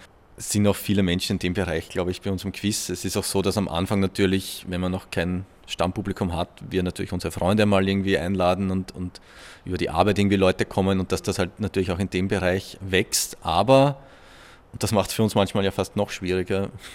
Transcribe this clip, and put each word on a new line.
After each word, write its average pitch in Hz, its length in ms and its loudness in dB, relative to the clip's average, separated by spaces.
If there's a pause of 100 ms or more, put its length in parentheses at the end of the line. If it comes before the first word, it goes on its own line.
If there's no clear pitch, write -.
(360)
sind 104 320 0
auch 98 80 4
viele 98 280 0
Menschen 92 300 0
in 92 60 -2
dem 90 140 -2
Bereich, 85 360 -2
glaube 92 220 -2
ich, - 100 -10
bei 101 100 -4
uns 92 120 -6
im 95 80 -6
Quiz. - 380 -4
Es 90 160 -6
ist 95 120 -4
auch 95 60 0
so, - 180 0
dass 95 160 0
am 98 100 0
Anfang 95 320 -2
natürlich, 95 680 0
wenn 90 140 -4
man 92 100 -2
noch - 200 -8
kein 90 340 -2 (220)
Stammpublikum 92 680 -4
hat, 87 140 -4 (180)
wir 92 140 0
natürlich 90 320 -4
unsere 85 180 -4
Freunde 104 340 2
mal 95 220 4
irgendwie 98 300 2
einladen 92 540 0
und, 92 220 -4
und 90 280 -10 (440)
über 90 120 -4
die 85 120 -2
Arbeit 95 280 4
irgendwie 101 200 4
Leute 95 280 4
kommen 98 340 2
und 90 120 -4
dass 90 100 0
das - 180 -2
halt 92 200 -4
natürlich 95 320 0
auch 87 80 -2
in 98 100 -2
dem 92 180 0
Bereich 92 540 0
wächst. - 640 0
Aber, 135 540 4 (760)
und - 80 -12
das 107 100 0
macht's 98 220 2
für 113 100 0
uns 104 120 0
manchmal 101 280 2
ja 95 80 0
fast - 240 -4
noch 104 140 0
schwieriger, 92 600 -2 (240)